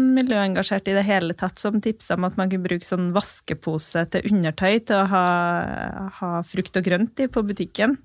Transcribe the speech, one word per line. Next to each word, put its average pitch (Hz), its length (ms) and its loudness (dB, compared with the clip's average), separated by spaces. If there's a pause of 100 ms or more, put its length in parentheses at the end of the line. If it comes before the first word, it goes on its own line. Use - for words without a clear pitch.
(160)
miljøengasjert 196 720 0
i 196 80 2
det 196 80 4
hele 180 320 2
tatt, - 240 -4
som 208 220 0
tipset 220 340 -2
om 180 140 0
at - 100 -4
man 190 80 2
kunne 185 160 0
bruke 175 240 -2
sånn 180 240 0
vaskepose 165 1000 -2
til 196 180 -2
undertøy 185 480 2
til 202 220 2
å 196 100 2
ha, 185 140 4 (960)
ha 175 100 -4 (140)
frukt 185 340 -4
og 180 80 0
grønt 190 320 0
i 262 80 2
på 226 160 0
butikken. 202 600 0